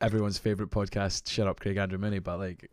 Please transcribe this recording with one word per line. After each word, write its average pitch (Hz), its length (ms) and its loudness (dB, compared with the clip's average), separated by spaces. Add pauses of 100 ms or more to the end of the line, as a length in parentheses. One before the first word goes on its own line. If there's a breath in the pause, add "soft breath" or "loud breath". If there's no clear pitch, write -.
everyone's 104 380 2
favourite 104 320 0
podcast, 101 580 0
Shut 110 180 2
Up, 95 140 0
Craig, 98 160 -2
Andrew 95 220 0
Mooney, 101 220 0
but, 87 180 -4
like, 92 340 -8